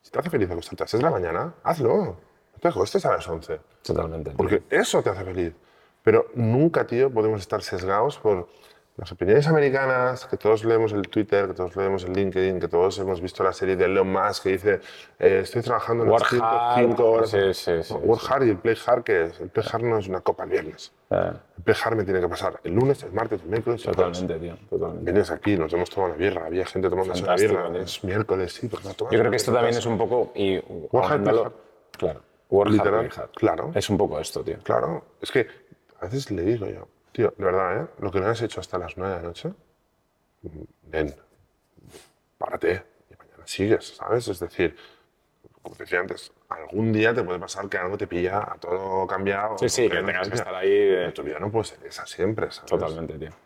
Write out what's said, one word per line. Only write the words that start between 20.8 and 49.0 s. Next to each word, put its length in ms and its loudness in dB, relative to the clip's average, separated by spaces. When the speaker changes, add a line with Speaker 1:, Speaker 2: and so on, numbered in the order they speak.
Speaker 2:
Ya. 320 -2
Speaker 1:
El 40 -14
play 220 4
hard 120 0
me 80 0
tiene 180 0
que 60 0
pasar 360 -4
el 80 -4
lunes, 300 2
el 100 -12
martes, 300 -4
el 80 -14
miércoles, 360 -2
el 80 0
jueves. 240 0
Speaker 2:
Totalmente, 300 -6
tío, 220 -16
totalmente. 420 -4
Speaker 1:
Vienes 180 2
aquí, 280 0
nos 160 0
hemos 160 0
tomado 240 -2
una 40 -10
birra, 280 0
había 180 -2
gente 240 -2
tomándose 320 -2
Speaker 2:
Fantástico, 320 4
Speaker 1:
una 120 0
birra, 100 -4
Speaker 2:
tío. 100 -4
Speaker 1:
es 200 -10
miércoles, 500 -2
sí, 140 -8
pues 140 -8
no 120 -10
tomas 180 -4
Speaker 2:
Yo 60 4
creo 60 4
que 40 2
Speaker 1:
una 80 0
Speaker 2:
esto 140 0
Speaker 1:
birra 100 4
Speaker 2:
también 140 2
Speaker 1:
en 40 0
Speaker 2:
es 80 -4
un 120 0
poco, 360 0
y 220 0
Speaker 1:
Work 80 -6
hard, 240 -12
play 140 4
Speaker 2:
ahogándolo, 420 2
Speaker 1:
hard. 80 -6
Speaker 2:
claro. 220 -4
Work 200 4
hard, 100 4
Speaker 1:
Literal, 300 2
Speaker 2:
play 160 -12
hard. 80 -16
Speaker 1:
claro. 420 0
Speaker 2:
Es 160 -2
un 80 2
poco 200 0
esto, 240 -8
tío. 200 -6
Speaker 1:
Claro, 420 -2
es 100 -8
que 160 2
a 60 -10
veces 240 -6
le 120 -4
digo 240 0
yo, 220 -12
"Tío, 240 0
de 80 -8
verdad, 380 0
¿eh? 40 -8
Lo 120 -4
que 80 0
no 80 0
has 140 0
hecho 180 -6
hasta 180 -10
las 200 -8
nueve 180 -4
de 60 -10
la 60 -10
noche, 220 -8
nen, 220 -4
párate 440 -4
y 60 -20
mañana 300 -20
sigues", 500 -2
¿sabes? 320 -4
Es 120 -6
decir, 360 -2
como 140 -18
te 80 -14
decía 160 -2
antes, 320 -10
algún 440 -4
día 220 4
te 80 -2
puede 160 -4
pasar 300 -10
que 100 -6
algo 180 -4
te 100 -6
pilla 320 -2
a 200 -6
todo 480 -4